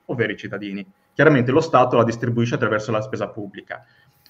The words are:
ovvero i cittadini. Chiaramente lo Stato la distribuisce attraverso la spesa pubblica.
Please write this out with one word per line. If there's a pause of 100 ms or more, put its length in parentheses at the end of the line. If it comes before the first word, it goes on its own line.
ovvero
i
cittadini. (260)
Chiaramente
lo
Stato
la
distribuisce
attraverso
la
spesa
pubblica. (460)